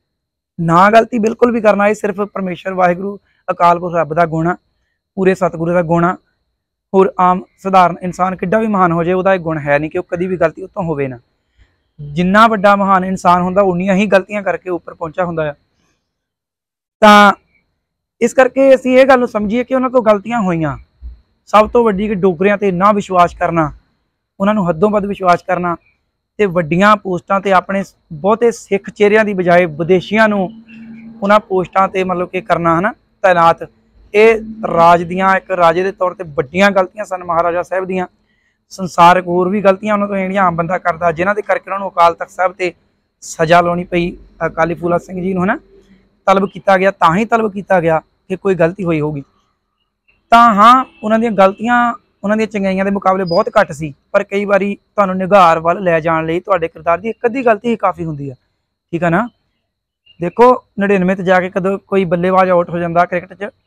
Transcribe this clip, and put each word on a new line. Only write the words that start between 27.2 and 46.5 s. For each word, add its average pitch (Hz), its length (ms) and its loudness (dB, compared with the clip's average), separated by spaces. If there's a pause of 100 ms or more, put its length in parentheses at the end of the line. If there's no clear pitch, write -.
ਤੇ 196 120 -2
ਆਪਣੇ 190 300 0
ਸ-, - 120 -14 (180)
ਬਹੁਤੇ 220 380 0
ਸਿੱਖ - 400 -6
ਚਿਹਰਿਆਂ 208 340 2
ਦੀ 202 100 -4
ਬਜਾਏ 175 300 2
ਵਿਦੇਸ਼ੀਆਂ 175 640 0
ਨੂੰ 196 220 -2 (720)
ਉਹਨਾਂ 208 180 4
ਪੋਸਟਾਂ 190 480 -2
ਤੇ 190 160 -4
ਮਤਲਬ 180 240 -6
ਕਿ 185 120 -6
ਕਰਨਾ, 165 380 0
ਹਨਾ, 196 160 -2 (280)
ਤਾਇਨਾਤ। 170 460 2 (460)
ਇਹ 220 260 4 (260)
ਰਾਜ 170 360 4
ਦੀਆਂ, 185 340 0
ਇੱਕ 185 140 -6
ਰਾਜੇ 175 320 2
ਦੇ 190 100 -4
ਤੌਰ 180 220 -4
ਤੇ 190 120 -12
ਵੱਡੀਆਂ 160 440 0
ਗਲਤੀਆਂ 190 340 -2
ਸਨ 180 200 -10
ਮਹਾਰਾਜਾ 170 380 -2
ਸਾਹਿਬ 185 220 -4
ਦੀਆਂ। 185 220 -4 (600)
ਸੰਸਾਰਕ 180 580 2
ਹੋਰ 180 220 0
ਵੀ 202 140 -2
ਗਲਤੀਆਂ 196 320 0
ਉਹਨਾਂ 202 140 -2
ਤੋਂ 202 80 -6
ਜਿਹੜੀਆਂ 190 260 -2
ਆਮ 175 140 0
ਬੰਦਾ 170 220 -4
ਕਰਦਾ, 170 340 -2
ਜਿਨ੍ਹਾਂ 185 220 -2
ਦੇ 202 80 -6
ਕਰਕੇ 180 240 -4
ਉਹਨਾਂ 190 120 -8
ਨੂੰ 190 120 -8
ਅਕਾਲ 170 240 2
ਤਖਤ - 160 -12
ਸਾਹਿਬ 180 220 -4
ਤੇ 180 220 -6 (460)
ਸਜ਼ਾ 165 400 2
ਲਾਉਣੀ 175 240 -2
ਪਈ 175 320 -4 (300)
ਅਕਾਲੀ 165 280 -4
ਫੂਲਾ 170 240 -4
ਸਿੰਘ 185 240 -10
ਜੀ 190 120 -4
ਨੂੰ, 180 100 -2
ਹਨਾ, 226 120 -2 (680)
ਤਲਬ 196 240 2